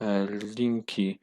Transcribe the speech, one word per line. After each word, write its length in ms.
e, 260
linki, 960